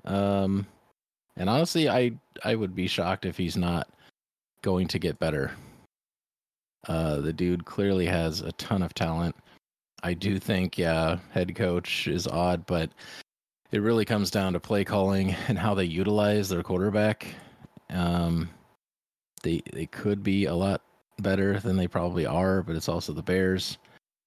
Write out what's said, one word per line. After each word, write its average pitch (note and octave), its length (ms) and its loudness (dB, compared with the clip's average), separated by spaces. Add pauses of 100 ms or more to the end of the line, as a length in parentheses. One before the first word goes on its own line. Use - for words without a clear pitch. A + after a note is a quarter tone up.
Um, G2 600 2 (720)
and F2+ 120 0
honestly, D3+ 400 2
I, B2 220 4 (320)
I A#2 120 2
would G2 200 -2
be F#2 120 0
shocked F#2+ 380 -2
if F2+ 120 -6
he's F2 200 -2
not F2 320 0 (720)
going F#2 280 0
to F#2 100 -2
get D#2+ 200 -4
better. D2+ 320 -2 (1400)
Uh, D#2+ 300 0
the D2 160 0
dude F2 320 0
clearly G2 400 2
has E2+ 360 0
a E2+ 120 -6
ton - 300 -2
of E2+ 100 -4
talent. E2 420 0 (680)
I F2 100 -2
do F#2+ 260 0
think, F#2 380 0
yeah, E2 400 2 (140)
head F2+ 240 0
coach F2 520 -2
is E2+ 200 -2
odd, F2 380 0
but E2 240 0 (840)
it G#2+ 100 0
really A2 240 4
comes G#2 240 2
down F#2+ 240 0
to F2 60 -2
play G2+ 240 0
calling F#2+ 520 2 (120)
and A2 100 0
how G2+ 160 2
they F#2+ 120 2
utilize G#2 640 2
their E2+ 140 -2
quarterback. G#2 640 0 (600)
Um, F2 600 0 (920)
they, E2+ 180 0 (100)
they E2 140 -8
could G2+ 380 -4
be G2+ 220 2
a D#2 100 0
lot F#2+ 260 0 (380)
better G2 400 2
than F#2+ 180 0
they F2+ 100 2
probably F2 380 -2
are, F#2 380 2
but E2 120 -4
it's D#2 140 -4
also E2+ 240 -4
the D#2 80 -8
Bears. F#2 560 0 (500)